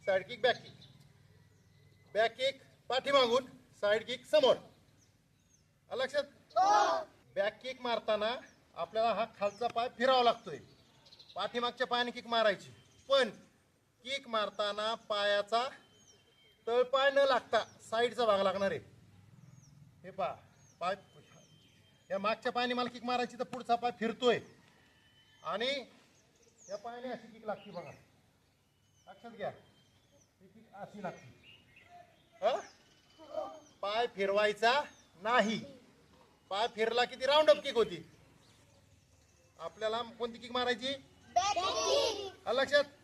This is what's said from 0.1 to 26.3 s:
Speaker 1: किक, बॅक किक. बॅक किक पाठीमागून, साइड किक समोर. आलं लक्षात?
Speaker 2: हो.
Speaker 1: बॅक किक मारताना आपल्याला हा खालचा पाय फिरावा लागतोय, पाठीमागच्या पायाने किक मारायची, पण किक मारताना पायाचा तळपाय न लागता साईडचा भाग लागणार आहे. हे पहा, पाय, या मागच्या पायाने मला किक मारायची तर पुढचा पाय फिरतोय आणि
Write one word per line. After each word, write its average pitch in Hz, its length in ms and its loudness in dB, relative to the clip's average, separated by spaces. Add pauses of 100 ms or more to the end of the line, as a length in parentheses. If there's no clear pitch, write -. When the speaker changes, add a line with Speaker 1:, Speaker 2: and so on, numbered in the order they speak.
Speaker 1:
किक, 233 140 -12
बॅक 240 220 2
किक. - 100 -20 (1400)
बॅक 226 220 2
किक 262 240 -2 (280)
पाठीमागून, 254 560 2 (380)
साइड 214 220 2
किक 247 200 -10
समोर. 269 300 4 (1400)
आलं 233 120 -4
लक्षात? 277 200 -2 (320)
Speaker 2:
हो. 392 500 4 (300)
Speaker 1:
बॅक 196 260 -2
किक 254 200 -12
मारताना 220 540 -2 (400)
आपल्याला 220 380 -2
हा 202 120 -2 (140)
खालचा 202 280 -2
पाय 233 200 -2 (100)
फिरावा 254 260 4
लागतोय, 190 340 0 (760)
पाठीमागच्या 240 520 -4
पायाने 247 240 0
किक 240 160 -14
मारायची, 220 440 2 (380)
पण 262 200 4 (760)
किक 269 220 -8
मारताना 208 680 -4 (160)
पायाचा 202 580 0 (1000)
तळपाय 254 440 4
न 277 160 4
लागता 233 360 0 (180)
साईडचा 233 440 -2
भाग 196 160 4
लागणार 196 300 0
आहे. 143 80 -6 (1200)
हे 185 80 -16
पहा, 180 220 -4 (480)
पाय, 185 140 -2 (1120)
या 185 100 -4
मागच्या 214 320 -2
पायाने 247 220 -2
मला 247 160 -2
किक 240 140 -16
मारायची 240 360 -2
तर 254 60 -2
पुढचा 233 300 4
पाय 233 240 2
फिरतोय 220 400 4 (1040)
आणि 202 240 -2 (1040)